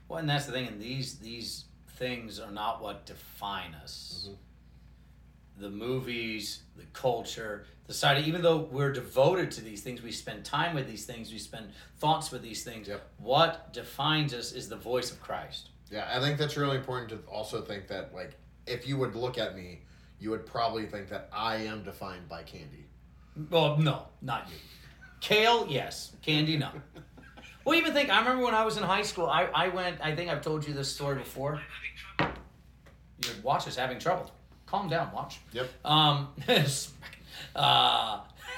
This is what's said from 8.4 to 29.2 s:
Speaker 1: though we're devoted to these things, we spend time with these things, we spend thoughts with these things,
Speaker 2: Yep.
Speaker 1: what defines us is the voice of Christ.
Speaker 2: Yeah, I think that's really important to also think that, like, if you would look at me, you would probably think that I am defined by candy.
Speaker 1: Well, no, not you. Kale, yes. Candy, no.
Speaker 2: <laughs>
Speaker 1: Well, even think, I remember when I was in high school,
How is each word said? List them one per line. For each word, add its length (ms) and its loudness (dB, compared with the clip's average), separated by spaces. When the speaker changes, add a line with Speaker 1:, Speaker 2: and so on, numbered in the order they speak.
Speaker 1:
though 300 6
we're 220 2
devoted 580 4
to 100 -10
these 200 -12
things, 200 -8
we 120 -10
spend 320 -8
time 280 0
with 140 -2
these 180 -10
things, 280 -12
we 40 -10
spend 340 -12
thoughts 340 2
with 100 -8
these 220 -8
things, 240 -12
Speaker 2:
Yep. 180 -8
Speaker 1:
what 560 4
defines 600 0
us 200 -6
is 160 -10
the 80 -10
voice 340 0
of 100 -16
Christ. 480 -10
Speaker 2:
Yeah, 220 -6
I 80 0
think 160 2
that's 180 -2
really 220 2
important 320 -6
to 80 -8
also 320 -4
think 280 -8
that, 260 -8
like, 200 -12
if 200 -6
you 100 0
would 180 0
look 220 -2
at 180 -2
me, 260 -14
you 100 -6
would 160 -2
probably 400 0
think 240 -8
that 240 -8
I 240 0
am 260 -6
defined 460 -10
by 140 -12
candy. 420 -16
Speaker 1:
Well, 280 4
no, 260 2
not 280 -4
you. 60 -16
Kale, 500 6
yes. 520 -4
Candy, 360 4
no. 180 0
Speaker 2:
<laughs> 60 -12
Speaker 1:
Well, 120 6
even 160 4
think, 160 4
I 100 8
remember 260 4
when 100 4
I 80 6
was 140 2
in 60 -2
high 200 4
school, 240 0